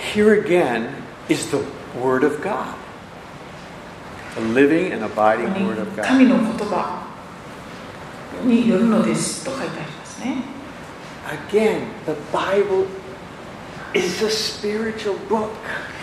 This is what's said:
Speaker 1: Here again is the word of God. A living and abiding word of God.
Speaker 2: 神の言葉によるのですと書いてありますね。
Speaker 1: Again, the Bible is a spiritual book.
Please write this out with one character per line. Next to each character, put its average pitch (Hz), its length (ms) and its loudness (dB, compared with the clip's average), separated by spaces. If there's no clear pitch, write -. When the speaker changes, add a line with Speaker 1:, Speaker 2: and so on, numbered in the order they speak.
Speaker 1:
Here 214 280 8
again 135 480 4
is 151 200 0
the 143 80 0
word 127 240 4
of 147 180 2
God. 214 340 -4
A 117 40 -4
living 156 400 6
and 110 100 -4
abiding 107 480 4
word 110 160 -2
of - 140 -6
God. - 100 -2
Speaker 2:
神 262 220 8
の - 100 6
言 226 80 4
葉 - 600 -2
に 226 240 6
よ 190 80 6
る 226 80 6
の 208 180 6
で 160 120 2
す - 280 -4
と - 80 -4
書 - 60 -4
い - 40 -6
て 175 40 -2
あ 160 40 -4
り 147 80 -10
ま - 140 -14
す - 160 -14
ね。 254 220 -2
Speaker 1:
Again, 196 360 4
the 156 80 0
Bible 190 540 2
is 180 280 2
a 214 60 4
spiritual 214 880 -2
book. 214 220 0